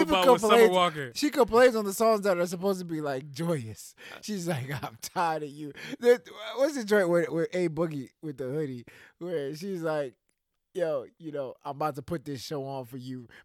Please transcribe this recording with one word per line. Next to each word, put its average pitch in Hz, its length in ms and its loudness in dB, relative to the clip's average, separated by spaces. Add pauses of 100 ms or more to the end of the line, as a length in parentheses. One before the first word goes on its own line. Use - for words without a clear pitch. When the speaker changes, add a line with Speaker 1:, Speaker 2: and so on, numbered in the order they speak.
Speaker 1:
even 320 80 4
Speaker 2:
about - 180 4
what 240 140 8
Summer 214 140 4
Speaker 1:
complains, 220 200 8
Speaker 2:
Walker. 156 400 0
Speaker 1:
she 285 160 0
complains 240 460 6
on 214 80 -2
the 196 100 -4
songs 220 280 4
that 190 140 2
are 175 100 0
supposed 185 340 -2
to 180 40 -8
be, 165 160 -6
like, 147 300 -6
joyous. 139 640 -6 (260)
She's 185 280 -6
like, 131 200 -4 (140)
"I'm 117 180 -12
tired 160 440 -4
of 147 40 -10
you." 147 240 -14 (280)
That, 240 220 6 (340)
what's 285 180 0
the 262 100 -4
joint 202 240 4
with, 170 200 4
with 156 260 -2
A 180 140 0
Boogie 151 400 -4 (120)
with 151 160 -10
the 131 100 -8
hoodie 131 380 -6 (360)
where 156 340 -6
she's 185 280 -8
like, 151 320 -4 (640)
"Yo, 139 280 -2 (120)
you 160 140 -12
know, 139 220 -6 (100)
I'm 143 120 -8
about 151 200 -2
to 143 60 -10
put 170 220 -8
this 139 180 -10
show 143 220 -8
on 135 220 -8
for 123 100 -16
you, 127 320 -12 (160)